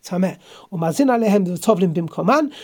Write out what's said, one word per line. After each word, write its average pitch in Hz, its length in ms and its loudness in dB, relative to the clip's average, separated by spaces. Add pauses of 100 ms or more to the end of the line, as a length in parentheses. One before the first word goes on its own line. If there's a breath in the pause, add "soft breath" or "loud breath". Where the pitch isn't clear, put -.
tameh. 185 340 -4 (360 loud breath)
Umazin 170 380 0
alehem 208 360 2
v'tovlim 180 480 0
bimkoman. 202 580 0 (120)